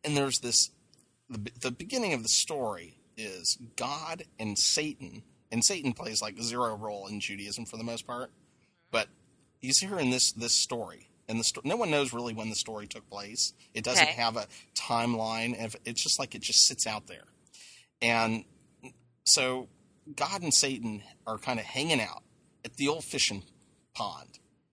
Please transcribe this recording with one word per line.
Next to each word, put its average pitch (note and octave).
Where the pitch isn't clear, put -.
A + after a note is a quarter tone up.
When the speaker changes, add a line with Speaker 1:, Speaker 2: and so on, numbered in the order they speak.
Speaker 1:
And D3+
there's C#3
this, -
the, A2
the B2+
beginning G3+
of A#2+
the A2+
story G2+
is F#2+
God D#3+
and G#2+
Satan, C#3+
and A#2
Satan D3+
plays, A2
like, G#2+
zero A#2
role G#2
in G#2
Judaism G2+
for A#2
the A2+
most A#2
part, B2
but A2+
he's C3
here F#3+
in B2+
this, B2
this A2+
story. G2+
And A2+
the -
sto-, -
no E3
one A3+
knows C#3+
really A#2+
when A2
the G#2+
story G#2
took -
place. G2+
It A2+
doesn't B2+
Speaker 2:
Okay. D#3+
Speaker 1:
have A#2
a G#2
timeline. A2+
If, A2+
it's A#2
just -
like C3
it A#2+
just -
sits -
out G#2+
there. -
And A2+
so B2+
God F3
and D#3
Satan A2+
are A2
kinda A2+
hanging D3
out G2
at -
the C#3
old D3+
fishing G#2
pond. D#2